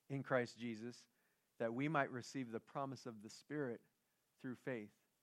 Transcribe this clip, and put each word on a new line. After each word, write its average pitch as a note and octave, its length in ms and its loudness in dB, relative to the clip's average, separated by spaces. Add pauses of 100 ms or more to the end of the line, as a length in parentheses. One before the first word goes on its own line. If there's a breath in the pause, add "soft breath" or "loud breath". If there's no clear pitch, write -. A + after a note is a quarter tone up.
in C#3 140 0
Christ B2 340 4
Jesus, A#2 480 -6 (540)
that A#2 160 4
we C#3 140 2
might D3 220 6
receive B2 420 -4
the A2 80 -2
promise C3+ 440 -4
of A2+ 180 -8
the A2 60 -10
Spirit C#3 540 -2 (580)
through B2+ 140 -4
faith. G#2+ 380 -4 (300)